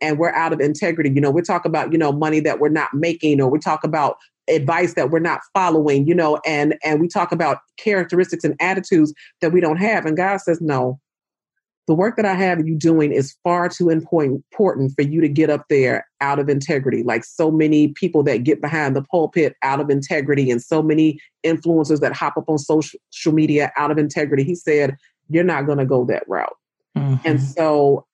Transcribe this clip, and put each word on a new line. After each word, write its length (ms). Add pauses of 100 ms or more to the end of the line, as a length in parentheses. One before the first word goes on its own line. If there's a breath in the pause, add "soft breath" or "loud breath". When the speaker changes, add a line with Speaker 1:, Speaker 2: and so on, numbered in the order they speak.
Speaker 1:
and 180
we're 140
out 180
of 80
integrity. 520
You 100
know, 100
we 100
talk 220
about, 300
you 40
know, 140
money 300
that 180
we're 80
not 260
making, 460
or 100
we 80
talk 280
about 320 (320 soft breath)
advice 460
that 160
we're 80
not 200 (140)
following, 540
you 60
know, 320
and, 380
and 160
we 80
talk 240
about 280 (180)
characteristics 680
and 160
attitudes 540 (260 loud breath)
that 140
we 80
don't 160
have. 280
And 120
God 240
says, 180
"No, 400 (880)
the 80
work 220
that 80
I 100
have 320
you 80
doing 360
is 320
far 260
too 160
impor-, 400
important 680
for 60
you 200
to 80
get 200
up 200
there 360 (140)
out 180
of 120
integrity." 520
Like 220
so 260
many 440
people 300
that 200
get 180
behind 340
the 80
pulpit 600
out 160
of 100
integrity, 600
and 100
so 220
many 340 (280 loud breath)
influencers 560
that 120
hop 220
up 140
on 80
social, 420 (100)
social 240
media 440
out 120
of 80
integrity. 460
He 120
said, 420 (320 soft breath)
"You're 160
not 200
gonna 200
go 200
that 220
route." 260 (440)
Speaker 2:
Mm-hmm. 180 (120)
Speaker 1:
And 140
so, 720